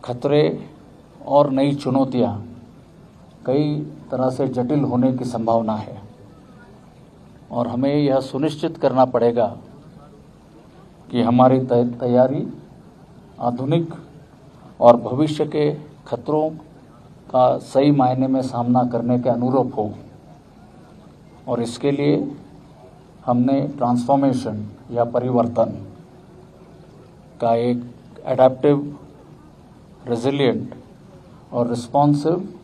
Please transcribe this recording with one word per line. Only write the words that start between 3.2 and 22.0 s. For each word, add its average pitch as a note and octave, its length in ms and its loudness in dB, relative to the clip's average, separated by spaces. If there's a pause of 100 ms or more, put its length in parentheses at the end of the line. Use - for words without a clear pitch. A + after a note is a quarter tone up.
कई D3+ 340 0 (300)
तरह C3 200 -2
से - 180 -2
जटिल B2+ 320 0
होने B2 320 0
की B2 120 -4
संभावना A2+ 520 -2
है - 260 -12 (1500)
और A#2+ 180 -4
हमें C3+ 280 -2
यह C#3 240 2
सुनिश्चित D3+ 580 -6
करना C3 260 4
पड़ेगा A#2+ 520 0 (1500)
कि B2 120 -2
हमारी B2+ 440 4
तै-, A#2+ 340 0
तैयारी B2+ 520 0 (880)
आधुनिक C3+ 540 -2 (840)
और A#2+ 160 10
भविष्य C#3+ 500 -2
के D3 460 -2 (140)
खतरों D3+ 440 -2 (800)
का B2+ 280 4
सही C#3+ 320 2
मायने C3 360 2
में C3 160 0
सामना B2 420 0
करने A#2+ 340 -2
के B2 100 -2
अनुरूप B2 480 0
हो। G#2 180 -4 (1500)
और A#2+ 140 -2
इसके A#2+ 280 -2
लिए C#3+ 460 0 (920)